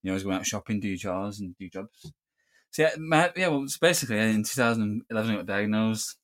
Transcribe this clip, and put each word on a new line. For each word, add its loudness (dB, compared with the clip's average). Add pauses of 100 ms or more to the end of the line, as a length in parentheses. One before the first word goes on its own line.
You -2
always -2
go -2
out -2
shopping, -2
do -4
your -2
chores, -6
and -10
do -12
jobs. -12 (600)
So 2
yeah, 2
my, 2
yeah, 2
well, 0
so -8
basically, 2
in 4
two -2
thousand 2
eleven, 0
I 2
got -6
diagnosed. 0